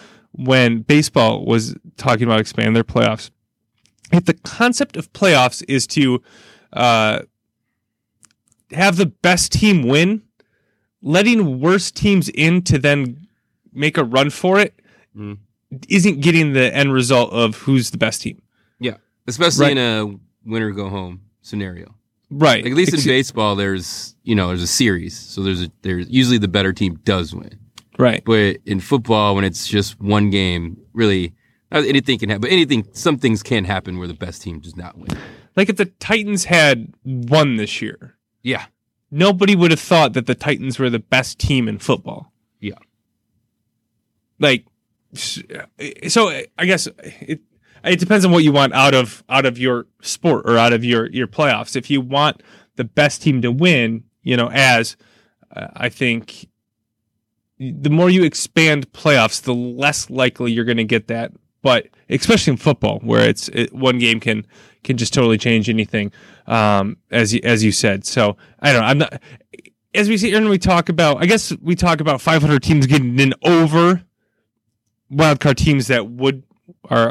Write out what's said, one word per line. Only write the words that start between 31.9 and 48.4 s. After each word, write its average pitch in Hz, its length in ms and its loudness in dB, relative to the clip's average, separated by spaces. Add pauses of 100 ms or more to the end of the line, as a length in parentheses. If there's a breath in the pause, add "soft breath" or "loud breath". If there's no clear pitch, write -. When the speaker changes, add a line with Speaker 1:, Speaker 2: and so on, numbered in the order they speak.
Speaker 2:
can 107 100 -4
happen. 104 120 -2
But 131 100 -2
anything, 143 400 0
some 151 260 -2
things 113 260 0
can 110 220 -2
happen 92 320 -6
where 90 100 -10
the 87 60 -10
best 87 280 -14
team 82 180 -12
does 80 160 -20
not 87 220 -18
win. - 200 -8 (380 loud breath)
Speaker 1:
Like, 196 140 2
if 196 80 -2
the 202 80 0
Titans 202 600 -4
had 147 480 2 (120)
won 131 500 0
this 107 260 -6
year, - 360 -14 (260)
Speaker 2:
Yeah. 123 220 -6 (440)
Speaker 1:
nobody 190 460 2
would 175 160 4
have 151 80 0
thought 147 340 2
that 131 140 -4
the 123 80 -2
Titans 131 420 -6
were 131 140 -2
the 117 80 -2
best - 400 -4
team 127 280 0
in 107 120 -8
football. - 540 -6 (260)
Speaker 2:
Yeah. 104 160 -12 (1600)
Speaker 1:
Like, 135 260 0 (480)
s-, - 260 -10 (680)
so 220 220 2 (280)
I 175 80 -2
guess 180 220 0 (160)
it, - 380 -12 (420 soft breath)
it 180 160 0
depends 190 260 2
on 180 60 4
what 170 120 4